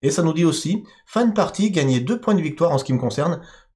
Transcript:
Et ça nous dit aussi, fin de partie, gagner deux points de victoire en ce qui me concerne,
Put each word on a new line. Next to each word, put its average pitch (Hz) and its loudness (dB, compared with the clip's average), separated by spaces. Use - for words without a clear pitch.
Et 135 0
ça 175 0
nous 160 2
dit 170 2
aussi, 165 0
fin 233 0
de 226 2
partie, 208 0
gagner 135 2
deux 202 -2
points 214 2
de 175 2
victoire 156 0
en 139 2
ce 135 -4
qui 135 -4
me 123 2
concerne, 156 -2